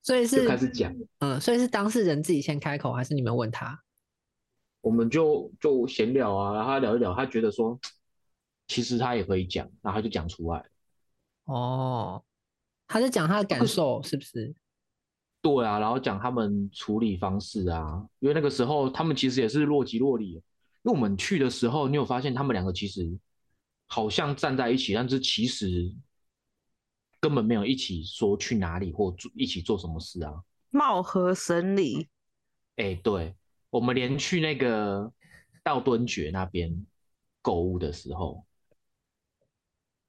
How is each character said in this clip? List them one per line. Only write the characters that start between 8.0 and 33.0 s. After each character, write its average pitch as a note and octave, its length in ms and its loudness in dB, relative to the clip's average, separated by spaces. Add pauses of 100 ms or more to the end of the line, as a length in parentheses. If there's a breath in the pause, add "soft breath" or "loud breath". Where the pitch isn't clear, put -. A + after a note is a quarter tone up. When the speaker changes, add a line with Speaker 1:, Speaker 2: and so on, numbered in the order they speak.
Speaker 2:
其 - 120 -2
实 A#2+ 160 0
他 B2 200 0
也 G2 80 0
可 F#2+ 120 0
以 F#2 80 0
讲， - 240 -6 (140)
然 G2 100 -4
后 G#2+ 60 -2
他 - 20 0
就 A2 80 -2
讲 E2+ 200 -4
出 E2 240 -6
来。 D2+ 120 -6 (840)
Speaker 1:
哦， B2 760 -4 (640)
他 A3 140 0
就 C4 80 2
讲 G#3 180 2
他 G3 120 2
的 G3+ 60 2
感 D3+ 220 2
受， C3 320 2
Speaker 2:
可 - 60 -8
是 - 60 -8
Speaker 1:
是 C#3+ 60 -2
不 C#3 60 -6
是？ A#2+ 320 -8 (880)
Speaker 2:
对 C3+ 240 4
啊， G#2 140 0
然 G#2+ 100 2
后 B2+ 80 0
讲 B2 180 -2
他 A#2+ 140 -2
们 G2+ 420 0
处 G#2+ 280 -2
理 G#2+ 160 2
方 F#2+ 240 -2
式 G2 280 -4
啊， E2 380 -4 (140)
因 C3+ 80 2
为 D3+ 60 2
那 D#3+ 60 2
个 C#3+ 80 2
时 C3 160 0
候 C#3 240 0
他 C3+ 140 -4
们 D#3 140 0
其 C3 120 2
实 B2+ 120 0
也 A2+ 80 2
是 D3 160 2
若 C#3+ 200 2
即 A2+ 140 -6
若 C3 180 2
离。 G2+ 160 -6
因 - 580 -8
为 A#3 40 4
我 - 20 2
们 G#2 200 2
去 F3 220 -2
的 C3+ 120 4
时 B2 180 0
候， C#3 200 0
你 C#3+ 80 2
有 C#3+ 80 2
发 B2 160 -2
现 C3+ 120 -2
他 C3 120 -2
们 C3+ 80 0
两 F#2+ 120 0
个 F#2+ 60 0
其 F#2+ 160 -4
实 F#2 240 -4 (760)
好 G#2+ 220 -2
像 C#3+ 280 0
站 C#3 180 0
在 B2 160 0
一 B2+ 60 4
起， B2+ 160 -2
但 A#2+ 160 0
是 C3 100 0
其 B2 280 0
实 F2+ 440 -2 (1300)
根 D3 140 0
本 B2 80 4
没 A2+ 120 4
有 G#2 100 2
一 C3 100 2
起 F2 300 -6
说 G#2 320 0
去 - 180 -4
哪 F2+ 240 0
里 F#2+ 140 -4
或 G2 200 0
做， - 220 -12
一 - 120 -2
起 F2 160 -6
做 G#2 160 0
什 F2+ 80 -8
么 D#2+ 120 -6
事 F2 240 -10
啊。 D2+ 120 -8 (360)
Speaker 3:
貌 C4 320 4
合 F3+ 320 2
神 F3+ 400 0
离。 D#3+ 320 0 (720)
Speaker 2:
哎， G2 260 -2